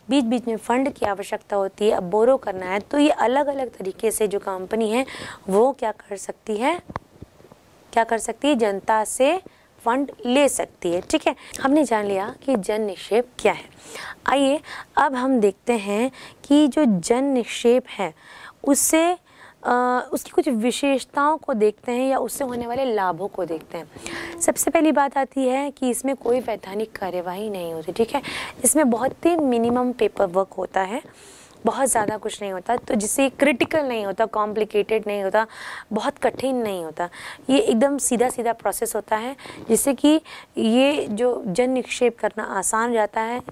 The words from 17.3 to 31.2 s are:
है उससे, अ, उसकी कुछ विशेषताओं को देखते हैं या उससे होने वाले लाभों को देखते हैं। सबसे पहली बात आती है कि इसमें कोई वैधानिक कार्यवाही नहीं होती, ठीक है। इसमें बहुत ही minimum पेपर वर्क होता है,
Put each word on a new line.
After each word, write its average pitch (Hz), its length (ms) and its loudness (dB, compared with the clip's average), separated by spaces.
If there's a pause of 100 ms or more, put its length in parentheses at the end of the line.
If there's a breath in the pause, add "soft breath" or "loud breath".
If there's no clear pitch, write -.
है 170 260 -6 (500 loud breath)
उससे, 330 540 4 (460 loud breath)
अ, 247 480 2
उसकी - 180 -6
कुछ - 180 2
विशेषताओं 277 880 0
को 285 180 -4
देखते 214 380 0
हैं 254 180 0
या 262 80 2
उससे 254 260 -4
होने 240 220 -6
वाले 254 180 -2
लाभों 190 440 -2
को 185 160 -6
देखते 165 340 -8
हैं। - 600 -12
सबसे - 300 0
पहली 311 220 4
बात 277 260 2
आती 269 280 -2
है 269 240 0
कि 262 200 -2
इसमें 262 260 -2
कोई 247 240 0
वैधानिक 214 520 -8
कार्यवाही 180 580 -6
नहीं 175 220 -6
होती, 160 200 -8
ठीक 226 220 0
है। 269 80 -2 (420 loud breath)
इसमें 285 260 4
बहुत 240 360 -2
ही 349 100 4
minimum 247 560 2
पेपर 202 340 0
वर्क 185 320 0
होता 185 220 -2
है, 202 220 -4 (640 loud breath)